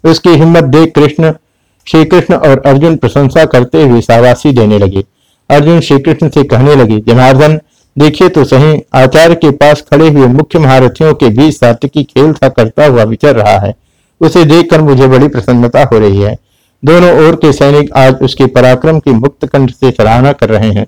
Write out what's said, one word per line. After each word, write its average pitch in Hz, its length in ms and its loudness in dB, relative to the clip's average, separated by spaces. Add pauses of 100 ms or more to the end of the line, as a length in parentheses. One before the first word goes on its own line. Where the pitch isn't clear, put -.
उसकी 165 260 0
हिम्मत 165 340 2
देख 156 300 0
कृष्ण, 151 380 0 (540)
श्री 160 180 0
कृष्ण 170 300 0
और 135 320 0
अर्जुन 143 300 0
प्रशंसा 143 480 0
करते 139 380 0
हुए 120 180 2
शाबाशी 123 520 0
देने 107 260 0
लगे। 98 260 -2 (460)
अर्जुन 151 300 2
श्री 143 180 -2
कृष्ण 160 300 -2
से 143 140 0
कहने 135 340 0
लगे, 110 320 0
"जनार्दन, 135 520 2 (380)
देखिए 156 300 0
तो 156 160 0
सही, 151 380 0 (120)
आचार्य 156 400 2
के 156 160 0
पास 147 400 0
खड़े 156 200 2
हुए 139 160 2
मुख्य 147 320 -2
महारथियों 135 560 0
के 131 140 0
बीच 139 320 0
सात्यकी 131 440 -2
खेल 147 280 0
सा 135 160 -2
करता 127 380 -2
हुआ 120 160 2
विचर 117 340 0
रहा 104 220 0
है। 101 160 -6 (460)
उसे 160 240 0
देखकर 165 360 2
मुझे 135 260 2
बड़ी 131 220 2
प्रसन्नता 123 560 -2
हो 113 140 0
रही 101 240 0
है।" 107 140 -4 (480)
दोनों 160 440 2
ओर 165 60 0
के 160 180 0
सैनिक 147 440 0
आज 131 260 2
उसके 135 240 -2
पराक्रम 127 520 0
की 143 120 -4
मुक्त 127 360 -4
कंठ 131 240 -2
से 131 200 -2
सराहना 120 420 0
कर 117 160 -4
रहे 107 220 -2
हैं। 101 160 -4